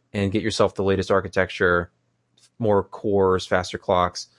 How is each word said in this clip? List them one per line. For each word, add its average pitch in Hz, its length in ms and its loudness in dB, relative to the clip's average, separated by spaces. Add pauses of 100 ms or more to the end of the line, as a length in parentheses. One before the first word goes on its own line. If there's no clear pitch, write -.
(140)
and 98 180 0
get 104 100 -2
yourself 101 340 0
the 98 80 -2
latest 98 260 0
architecture, 92 800 0 (680)
more 104 260 0
cores, 95 600 0
faster 92 300 -2
clocks. 90 520 -2 (100)